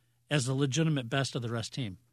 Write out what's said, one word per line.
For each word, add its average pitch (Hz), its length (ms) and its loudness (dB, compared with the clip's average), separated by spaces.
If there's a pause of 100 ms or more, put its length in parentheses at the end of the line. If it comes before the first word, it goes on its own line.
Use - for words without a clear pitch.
(300)
as 143 160 4
the 135 80 2
legitimate 139 560 2
best 135 240 0
of 127 80 -4
the 120 80 -4
rest 117 240 -6
team. 101 240 -6 (140)